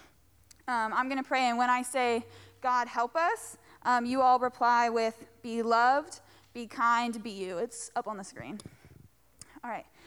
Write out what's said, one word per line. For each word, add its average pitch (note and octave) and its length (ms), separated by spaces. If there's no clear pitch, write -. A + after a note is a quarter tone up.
Um, A3+ 260
I'm B3+ 140
gonna C4+ 140
pray, C4 200
and A#3+ 160
when B3 100
I B3 140
say, A#3+ 420
"God B3 280
help A#3+ 280
us," F4 420
um, B3 240
you C4 160
all B3+ 160
reply A#3+ 500
with, A3+ 380
"Be A#3 200
loved, B3 580
be A#3+ 120
kind, A#3 560
be A3+ 80
you." F#3 280
It's - 380
up A#3+ 100
on G#3+ 100
the G3 80
screen. G3+ 360
All B3 60
right. G3+ 140